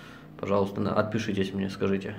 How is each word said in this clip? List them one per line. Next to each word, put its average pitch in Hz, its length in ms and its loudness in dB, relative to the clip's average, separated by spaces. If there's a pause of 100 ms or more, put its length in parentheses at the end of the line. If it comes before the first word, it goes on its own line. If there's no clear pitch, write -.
(400)
пожалуйста, 101 400 2
на-, 98 140 2
отпишитесь 104 600 2
мне, 98 160 0
скажите 98 500 0